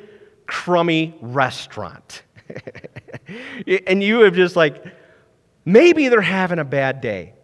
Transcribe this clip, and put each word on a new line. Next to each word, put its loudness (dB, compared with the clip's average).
crummy 0
restaurant. -6
<laughs> -10
And 0
you 2
have 6
just, 0
like, 0
maybe 6
they're 4
having -2
a -4
bad -2
day. -8